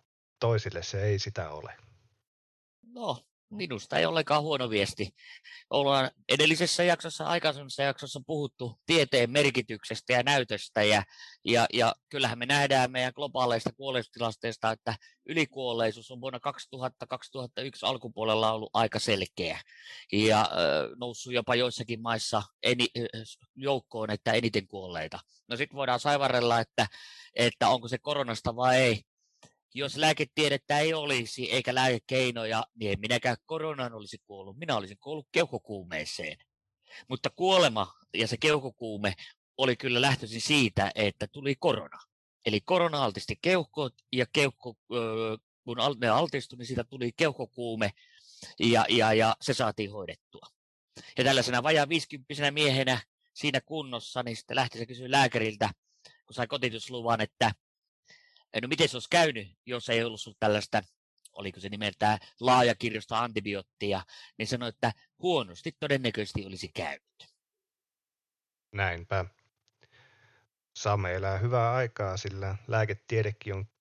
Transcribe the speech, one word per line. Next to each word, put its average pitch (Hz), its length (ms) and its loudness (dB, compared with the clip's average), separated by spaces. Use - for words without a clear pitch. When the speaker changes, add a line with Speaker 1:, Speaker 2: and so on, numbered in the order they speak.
Speaker 1:
toisille 104 440 0
se 98 200 -4
ei 104 160 2
sitä 95 300 -8
ole? 76 280 -12
Speaker 2:
No, 226 420 -6
minusta 190 480 -6
ei 165 80 4
ollenkaan 156 380 2
huono 139 260 -2
viesti. 101 460 -2
Ollaan 139 420 2
edellisessä 156 540 4
jaksossa, 165 420 0
aikaisemmassa 147 580 -2
jaksossa 139 440 -4
puhuttu 135 580 -6
tieteen 135 460 4
merkityksestä 127 840 0
ja 123 100 4
näytöstä, 123 600 0
ja, 104 200 4
ja, 117 280 4
ja 113 220 4
kyllähän 120 300 -2
me 120 60 -4
nähdään 135 460 4
meidän 127 240 -2
globaaleista 127 640 0
kuolleisuustilasteista, 117 920 -2
että 113 240 -4
ylikuolleisuus 120 840 -2
on 123 100 -14
vuonna 127 180 -8
kaksituhatta, 131 680 -8
kaksituhatta - 540 -10
yksi 131 240 -10
alkupuolella 110 640 2
ollut 110 220 -4
aika 110 260 2
selkeä, 92 600 -2
ja, 107 300 6
ö, 73 540 2
noussut 123 380 -10
jopa 123 220 2
joissakin 120 460 -2
maissa 113 420 0
eni-, 123 340 2
ö, 113 260 -6
joukkoon, 123 560 -4
että 107 220 0
eniten 110 340 0
kuolleita. 87 520 -10
No 120 80 -8
sit 143 180 -6
voidaan 127 260 -2
saivarrella, 127 600 2
että, 110 280 0
että 120 340 2
onko 120 180 2
se 120 100 -4
koronasta 123 580 -4
vai 127 220 4
ei. 120 240 4
Jos 135 180 -6
lääketiedettä 147 840 2
ei 160 140 2
olisi 131 580 -2
eikä 127 240 0
lääkekeinoja, 120 1000 0
niin 110 160 -2
en 98 80 -2
minäkään 117 460 0
koronaan 151 480 -6
olisi 104 240 -14
kuollut. 98 400 -18
Minä 151 180 -2
olisin 101 220 -6
kuollut 147 340 -12
keuhkokuumeeseen. 90 1080 -6
Mutta 127 220 -4
kuolema 175 640 2
ja 110 140 0
se 117 100 -4
keuhkokuume 113 760 0
oli 131 180 2
kyllä 123 260 0
lähtöisin 123 400 0
siitä, 117 540 2
että 104 320 0
tuli 139 280 -6
korona. - 440 -4
Eli 107 160 2
korona 170 420 2
altisti 104 380 -2
keuhkot 160 520 0
ja 127 220 2
keuhko-, 131 440 0
ö, 113 460 -2
kun 120 160 -6
al-, 135 180 2
ne 117 120 2
altistui, 131 480 0
niin 120 100 -10
siitä 120 160 -4
tuli 123 340 -6
keuhkokuume 117 720 -2
ja, 117 300 6
ja, 110 240 6
ja 110 280 6
se 135 120 -2
saatiin 107 380 -2
hoidettua. - 560 -14
Ja 131 60 0
tällaisena 123 400 2
vajaa 147 260 4
viisikymppisenä 147 640 -4
miehenä 135 500 2
siinä 131 280 0
kunnossa, 127 640 -8
niin 117 140 -6
sitten - 180 -12
lähti 127 220 0
se 117 80 -8
kysyä 127 260 -10
lääkäriltä, 113 580 2
kun - 80 -20
sai 120 140 -4
kotitusluvan, 117 760 -2
että 107 300 2
no 123 60 -8
miten 147 220 2
se - 60 -8
olisi 120 140 -10
käynyt, 151 380 2
jos 123 240 -8
ei 117 140 2
ollut 110 180 -6
sulla 110 180 -14
tällaista, 107 440 2
oliko 95 280 -10
se 98 100 -10
nimeltään 107 500 0
laajakirjosta 117 800 2
antibioottia, 101 840 -4
niin 107 100 -6
sanoi, 120 220 -4
että 117 220 0
huonosti 143 600 -2
todennäköisesti 120 680 -2
olisi 95 220 -10
käynyt. - 680 -12
Speaker 1:
Näinpä. 92 540 -2
Saamme 98 400 0
elää 98 220 -2
hyvää 117 360 2
aikaa, 107 440 -2
sillä 98 380 -6
lääketiedekin 107 840 -2
on 98 120 -6